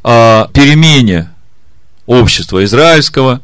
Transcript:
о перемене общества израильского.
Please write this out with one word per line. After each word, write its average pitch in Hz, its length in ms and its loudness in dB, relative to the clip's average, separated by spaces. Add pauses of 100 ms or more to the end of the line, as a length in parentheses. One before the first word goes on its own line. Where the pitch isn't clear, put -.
о 113 500 2
перемене 143 800 0 (720)
общества 98 580 -2
израильского. 131 800 0